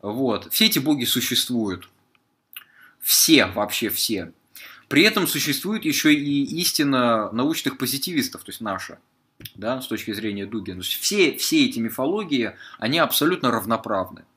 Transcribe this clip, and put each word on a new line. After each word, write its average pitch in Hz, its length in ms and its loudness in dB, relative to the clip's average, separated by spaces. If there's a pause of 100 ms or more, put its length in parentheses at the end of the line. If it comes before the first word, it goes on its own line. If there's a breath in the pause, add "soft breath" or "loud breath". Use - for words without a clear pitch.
вот. 110 500 -2
Все - 140 2
эти 147 140 2
боги 135 260 0
существуют. 113 800 -2 (1120 soft breath)
Все, - 460 6
вообще 113 440 -2
все. 95 420 -4 (560 loud breath)
При 151 160 4
этом 208 240 4
существует - 580 -2
ещё 151 240 2
и 143 340 4 (180)
истина 123 720 2
научных 131 460 -2
позитивистов, 135 680 -4
то - 80 -16
есть - 100 -14
наша, 98 380 -8 (560)
да, 123 260 -4
с - 60 -12
точки 107 260 -6
зрения 101 320 -6
Дугина. 98 360 -8
То 90 60 -8
есть - 140 -4
все, 180 360 4
все 151 280 4
эти 117 140 -2
мифологии, 131 760 -2 (260 loud breath)
они 139 200 0
абсолютно 156 520 2
равноправны. 107 720 -2 (140)